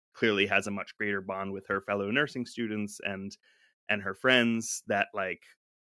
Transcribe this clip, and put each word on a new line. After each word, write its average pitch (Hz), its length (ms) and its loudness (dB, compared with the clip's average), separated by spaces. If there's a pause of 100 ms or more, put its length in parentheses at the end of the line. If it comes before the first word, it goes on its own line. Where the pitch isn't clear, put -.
(140)
clearly 101 340 4
has 98 200 2
a 101 40 -4
much 98 260 -8
greater 101 240 -2
bond 98 320 -6
with 95 140 -10
her 98 140 0
fellow 101 300 0
nursing 131 360 0
students 107 560 -4
and, 98 340 -8 (520)
and 104 140 0
her 95 120 -4
friends 117 720 4
that, 101 260 2
like, 95 300 -4 (460)